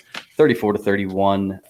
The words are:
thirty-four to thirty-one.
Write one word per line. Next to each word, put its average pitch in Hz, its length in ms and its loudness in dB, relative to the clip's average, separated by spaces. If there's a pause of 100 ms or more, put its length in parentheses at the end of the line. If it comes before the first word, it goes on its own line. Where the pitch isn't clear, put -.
(360)
thirty-four 120 380 2
to 101 60 -4
thirty-one. 98 920 -2